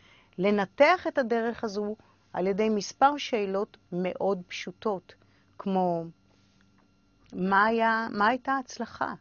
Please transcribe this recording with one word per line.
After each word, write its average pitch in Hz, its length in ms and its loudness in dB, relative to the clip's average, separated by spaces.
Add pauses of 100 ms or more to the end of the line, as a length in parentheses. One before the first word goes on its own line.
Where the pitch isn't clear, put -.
(380)
לנתח 208 680 4
את 320 120 -2
הדרך 233 460 -2
הזו 208 320 -4 (360)
על 180 140 -2
ידי 202 220 0
מספר 220 480 2
שאלות 202 600 -4 (160)
מאוד 180 560 -2
פשוטות, - 680 -8 (440)
כמו 180 460 0 (1300)
מה 190 320 2
היה, 226 460 2
מה 208 160 0
הייתה 254 260 0
ההצלחה - 680 -6